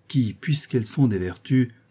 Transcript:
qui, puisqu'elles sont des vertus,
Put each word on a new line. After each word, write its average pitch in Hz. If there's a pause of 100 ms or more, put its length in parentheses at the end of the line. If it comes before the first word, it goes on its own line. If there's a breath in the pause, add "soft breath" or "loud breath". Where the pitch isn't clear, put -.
qui, 117
puisqu'elles 131
sont 139
des 101
vertus, 117 (220 loud breath)